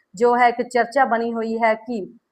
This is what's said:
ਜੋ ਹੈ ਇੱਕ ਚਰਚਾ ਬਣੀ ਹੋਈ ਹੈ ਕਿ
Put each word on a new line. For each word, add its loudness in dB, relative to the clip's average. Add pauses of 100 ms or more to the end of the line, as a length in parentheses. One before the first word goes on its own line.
(140)
ਜੋ 2
ਹੈ 6
ਇੱਕ -2
ਚਰਚਾ 0
ਬਣੀ -2
ਹੋਈ -4
ਹੈ 2
ਕਿ -8 (180)